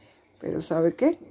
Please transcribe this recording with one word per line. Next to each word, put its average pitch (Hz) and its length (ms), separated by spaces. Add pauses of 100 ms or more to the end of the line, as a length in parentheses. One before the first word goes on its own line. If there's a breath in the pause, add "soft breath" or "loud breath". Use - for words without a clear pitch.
(400 soft breath)
pero 165 220
¿sabe 165 340
qué? 330 240 (120)